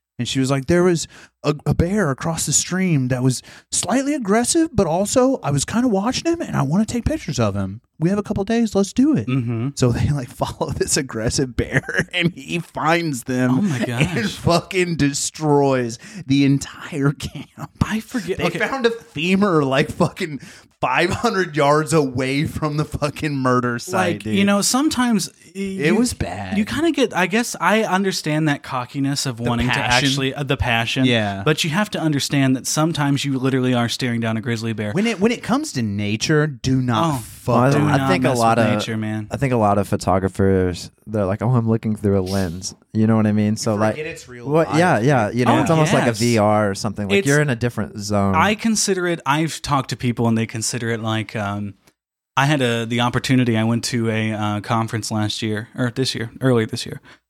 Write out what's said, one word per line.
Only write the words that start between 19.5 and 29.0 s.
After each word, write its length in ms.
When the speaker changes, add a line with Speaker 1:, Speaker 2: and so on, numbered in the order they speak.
Speaker 1:
like, 260
fucking 520
five 320
hundred 440
yards 380
away 520
from 320
the 80
fucking 500
murder 420
site, 380
Speaker 2:
Like, 80
Speaker 1:
dude. 120
Speaker 2:
you 100
know, 180
sometimes 680
y-, 80
Speaker 1:
It 340
Speaker 2:
you, 80
Speaker 1:
was 200
bad. 420
Speaker 2:
you 80
kinda 260
get, 240
I 120
guess 340
I 220
understand 640
that 160
cockiness 640